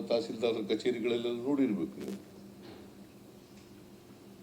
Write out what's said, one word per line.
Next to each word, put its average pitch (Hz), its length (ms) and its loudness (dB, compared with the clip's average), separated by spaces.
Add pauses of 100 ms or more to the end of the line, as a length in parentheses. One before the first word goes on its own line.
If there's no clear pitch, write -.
ತಹಸೀಲ್ದಾರರ 113 680 2
ಕಚೇರಿಗಳೆಲ್ಲ 117 520 2
ನೋಡಿರ್ಬೇಕು 120 760 2
ನೀವು. - 460 -8 (2000)